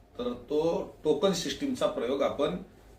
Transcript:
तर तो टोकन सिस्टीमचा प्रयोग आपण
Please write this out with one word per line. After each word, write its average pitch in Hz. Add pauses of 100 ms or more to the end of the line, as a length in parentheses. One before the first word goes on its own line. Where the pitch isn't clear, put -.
(200)
तर 123
तो 165
टोकन 151
सिस्टीमचा 139
प्रयोग 135
आपण 147 (420)